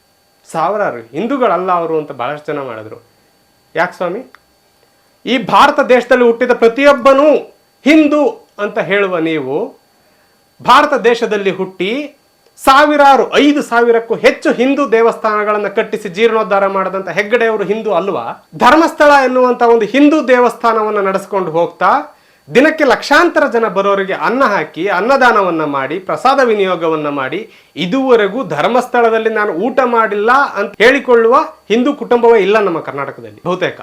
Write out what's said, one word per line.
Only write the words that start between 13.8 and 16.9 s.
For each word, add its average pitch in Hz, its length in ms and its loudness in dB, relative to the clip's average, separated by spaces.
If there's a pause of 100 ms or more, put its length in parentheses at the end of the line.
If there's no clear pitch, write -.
ಹೆಚ್ಚು 247 380 0
ಹಿಂದೂ 262 400 -2
ದೇವಸ್ಥಾನಗಳನ್ನ 214 760 -2
ಕಟ್ಟಿಸಿ 208 400 -6
ಜೀರ್ಣೋದ್ಧಾರ 202 580 0
ಮಾಡದಂತ 190 420 -4